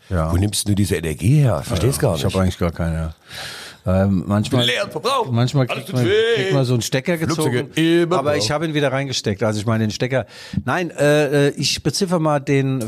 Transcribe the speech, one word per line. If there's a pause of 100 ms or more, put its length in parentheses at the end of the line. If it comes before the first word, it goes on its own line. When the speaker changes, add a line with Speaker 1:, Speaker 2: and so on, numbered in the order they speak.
(100)
Speaker 1:
Ja.
Speaker 2:
Wo
nimmst
du
diese
Energie
her?
Versteh's
Speaker 1:
Ja,
Speaker 2:
gar
nicht.
Speaker 1:
ich
hab
eigentlich
gar
keine. (720)
Ähm,
manchmal,
Speaker 2:
Leer,
Verbrauch.
Speaker 1:
manchmal
Speaker 2:
Alles
Speaker 1:
kriegt
Speaker 2:
tut
Speaker 1:
man,
Speaker 2:
weh.
Speaker 1:
kriegt
man
so
einen
Stecker
Speaker 2:
Flugzeuge
Speaker 1:
gezogen. (320)
Speaker 2:
immer
Speaker 1:
Aber
Speaker 2:
noch.
Speaker 1:
ich
hab
ihn
wieder
reingesteckt.
Also
ich
meine
den
Stecker. (380)
Nein,
äh,
äh,
ich
beziffer
mal
den